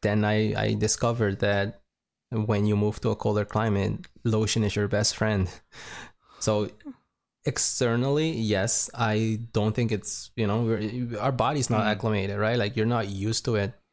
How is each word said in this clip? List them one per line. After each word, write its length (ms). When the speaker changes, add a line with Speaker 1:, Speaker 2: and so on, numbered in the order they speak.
Speaker 1:
then 220
I, 300
I 200
discovered 640
that 400
when 360
you 100
move 240
to 100
a 60
colder 280
climate, 640
lotion 400
is 140
your 100
best 300
friend. 320
So 320
externally, 840
yes, 640
I 460
don't 220
think 160
it's, 460
you 100
know, 160
we're, 560
our 140
body's 380
not 120
Speaker 2:
Mm. 100
Speaker 1:
acclimated, 460
right? 200
Like, 180
you're 100
not 220
used 380
to 100
it. 160